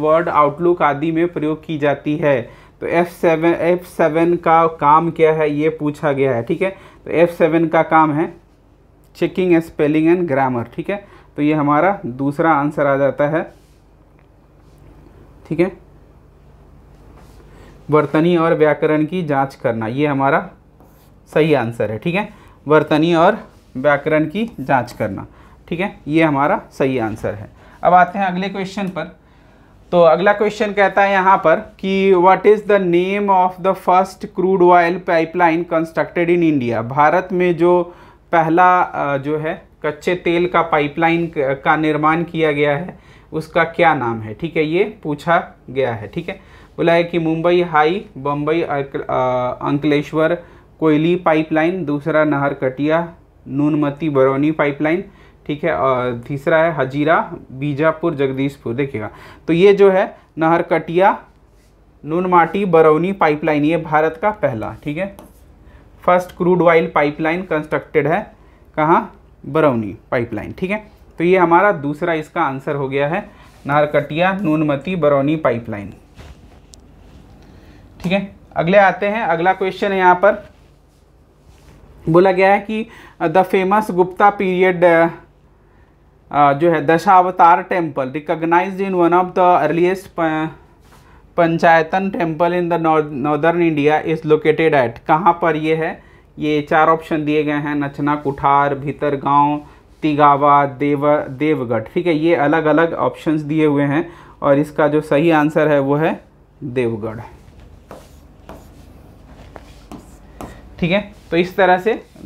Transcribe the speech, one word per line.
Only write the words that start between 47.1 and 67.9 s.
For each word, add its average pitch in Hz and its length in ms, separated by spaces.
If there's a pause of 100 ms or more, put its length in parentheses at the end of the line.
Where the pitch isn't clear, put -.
मुंबई 165 440
हाई 165 440 (120)
बम्बई 147 440
अक-, 139 340
अ, 127 720
अंकलेश्वर 147 720 (420)
कोयली 156 360
पाइपलाइन, 165 680
दूसरा 147 400
नहरकटिया 143 920 (340)
नूनमती 147 600
बरौनी 135 420
पाइपलाइन, 151 540 (420)
ठीक 147 180
है, 165 120
और 123 520
तीसरा 147 300
है 165 160
हजीरा 147 640 (160)
बीजापुर 147 640
जगदीशपुर। 135 600
देखिएगा, 120 360 (360)
तो 160 60
ये 190 220
जो 196 160
है 196 260 (220)
नहरकटिया - 800 (840)
नूनमाटी 175 600
बरौनी 165 480
पाइपलाइन, 151 520
ये 160 120
भारत 160 460
का 208 80
पहला, 113 540
ठीक 147 120
है, 196 200 (880)
फर्स्ट 180 320
क्रूड 175 260
ऑयल 165 320
पाइपलाइन 156 480
कंस्ट्रक्टेड 151 640